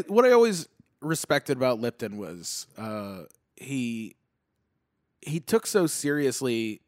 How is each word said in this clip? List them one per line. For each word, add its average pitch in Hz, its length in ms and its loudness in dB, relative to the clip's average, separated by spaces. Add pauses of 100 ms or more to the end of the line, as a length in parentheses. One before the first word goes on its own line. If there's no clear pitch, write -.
what 226 180 4
I 254 60 8
always 233 360 6 (340)
respected 147 540 0
about 127 240 2
Lipton 113 380 -6
was, 87 480 -10 (140)
uh, 101 460 -8 (320)
he, 117 580 -6 (1080)
he 156 180 -4
took - 280 0
so 185 180 4
seriously 131 1040 -2